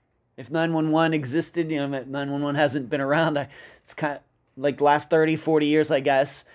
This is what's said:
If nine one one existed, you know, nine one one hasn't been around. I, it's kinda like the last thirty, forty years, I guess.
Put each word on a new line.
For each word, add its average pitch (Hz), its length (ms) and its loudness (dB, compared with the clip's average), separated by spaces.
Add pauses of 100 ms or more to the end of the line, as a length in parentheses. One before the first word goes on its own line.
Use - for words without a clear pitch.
(360)
If 131 160 -16
nine 165 220 0
one 156 180 0
one 160 220 2
existed, 156 580 -2
you 156 60 -2 (100)
know, 135 160 -6
nine 139 280 -6
one 143 120 -4
one 143 120 -2
hasn't 143 340 0
been 143 120 -2
around. 151 360 0
I, 135 100 -6 (380)
it's - 80 -20
kinda 143 260 -4 (380)
like 135 220 0
the 143 40 0
last 147 260 4
thirty, 160 260 4
forty 151 320 0
years, 151 220 2
I 143 120 0
guess. 139 420 0 (120)